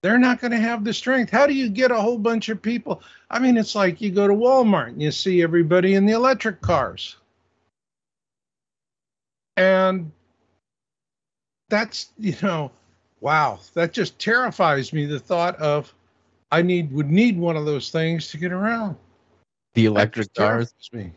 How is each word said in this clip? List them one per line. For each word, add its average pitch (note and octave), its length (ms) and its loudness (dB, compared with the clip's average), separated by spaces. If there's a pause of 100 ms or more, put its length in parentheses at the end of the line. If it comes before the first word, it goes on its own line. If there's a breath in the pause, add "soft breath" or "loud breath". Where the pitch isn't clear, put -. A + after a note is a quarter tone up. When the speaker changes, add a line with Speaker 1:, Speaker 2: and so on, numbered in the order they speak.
Speaker 1:
They're G#3 160 2
not B3 220 2
gonna A#3+ 200 -2
have A3+ 240 -2
the G#3 100 -4
strength. B3+ 360 -2
How C4+ 160 4
do C#4+ 60 2
you C4+ 160 -2
get A#3+ 220 0
a A#3 100 0
whole A#3 180 -2
bunch A3 300 -2
of A3 140 -6
people? A3+ 400 -6 (280 loud breath)
I A3+ 100 -4
mean, B3+ 180 4
it's G#3+ 160 -2
like F#3+ 260 0
you G#3 120 -4
go G3+ 160 2
to G3+ 40 4
Walmart A3 560 4
and C#3 140 -8
you D3+ 80 0
see F3+ 320 0
everybody F3 520 2
in G3 120 4
the G#3+ 60 4
electric A#3 500 0
cars. B2 540 -4 (2500)
And F#3 560 2 (1600)
that's, - 500 -4
you G3+ 240 -4
know, D#3+ 280 -4 (500)
wow, C#3 380 0 (160)
that E3 180 -2
just - 260 -6
terrifies G3 760 0
me, D3+ 140 -4
the D3 120 -6
thought F3 380 -4
of D3 360 -4 (600)
I E3 100 2
need, F3 300 -2
would C#3+ 180 -2
need G#3 260 4
one E3+ 200 -2
of D3+ 100 -4
those D3 240 -6
things D#3+ 400 -4
to D#3 80 -16
get F3 140 -6
around. G#3 440 -4 (800)
Speaker 2:
The A2+ 100 4
Speaker 1:
That A2 60 6
Speaker 2:
electric G#2+ 380 0
Speaker 1:
just - 80 -20
terrifies A2+ 360 0
Speaker 2:
cars? - 200 -20
Speaker 1:
me. G2 240 -12